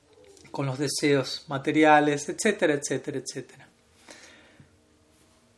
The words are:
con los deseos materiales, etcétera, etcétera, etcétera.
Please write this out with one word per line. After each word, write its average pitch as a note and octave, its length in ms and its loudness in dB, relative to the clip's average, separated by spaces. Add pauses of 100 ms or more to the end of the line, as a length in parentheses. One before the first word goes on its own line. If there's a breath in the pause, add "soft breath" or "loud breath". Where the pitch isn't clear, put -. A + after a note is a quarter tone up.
(480)
con C#3 160 -6
los C3 140 -4
deseos C#3+ 680 -2
materiales, D3 800 4
etcétera, F3+ 460 0
etcétera, C3+ 460 -6
etcétera. - 480 -14 (1900 loud breath)